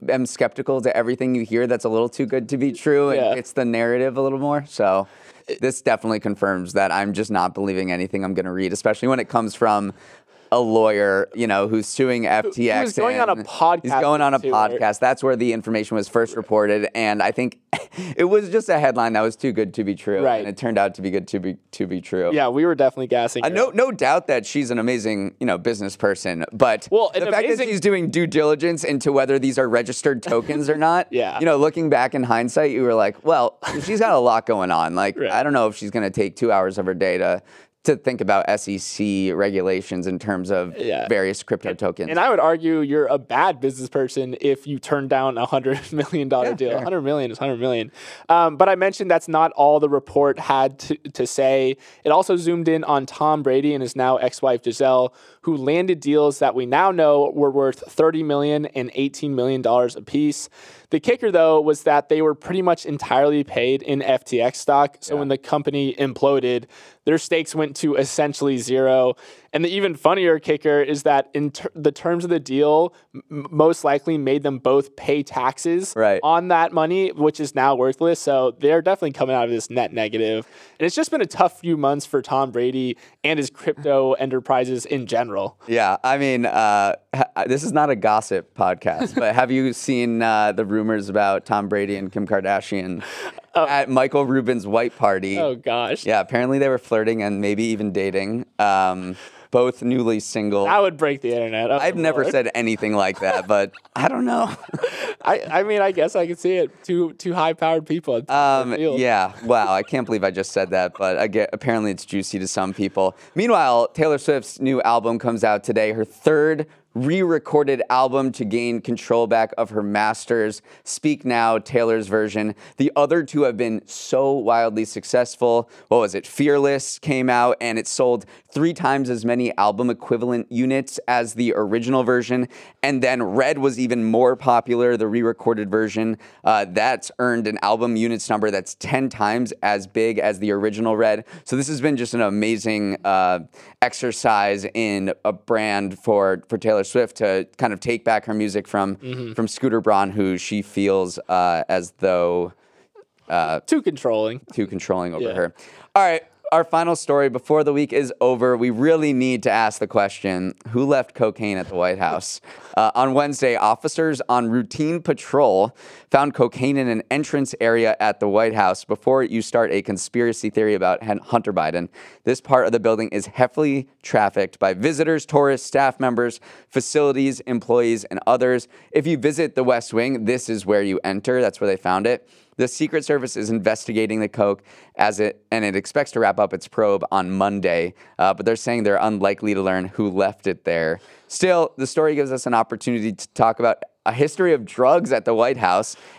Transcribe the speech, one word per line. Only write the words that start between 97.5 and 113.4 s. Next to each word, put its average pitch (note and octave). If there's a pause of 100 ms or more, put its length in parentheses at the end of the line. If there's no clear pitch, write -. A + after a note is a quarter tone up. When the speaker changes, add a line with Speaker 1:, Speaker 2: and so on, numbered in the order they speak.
Speaker 1:
even G#2+
dating. G2 (140)
Um, F#2 (360)
both B2
newly A#2+
single. G#2
Speaker 2:
That G3+
would F3+
break C#3+
the A#2+
internet. A2+
Oh, C#3
Speaker 1:
I've E3
never D#3
Speaker 2:
Lord. F3
Speaker 1:
said B2+
anything A2
like F#2+
that, F#2
but G2+ (120)
<laughs> -
I -
don't B3
know. A#3 (360)
<laughs> -
Speaker 2:
I, -
I F3
mean, G#3
I G3
guess E3+
I F3
could F3
see F#3
it. D#3
Two, F3
two F3
high-powered D#3+
people D#3
in B2
Speaker 1:
Um, C3+
Speaker 2:
the -
field. D3
Speaker 1:
yeah. G#2 (140)
Wow, A2+
I G2
can't B2+
believe G2+
I G2
just F#2
said F#2+
that, F2+
but F#2
I A2
get, G#2
apparently A2
it's F2+
juicy G2
to F#2
some F#2+
people. F#2+ (180)
Meanwhile, D3+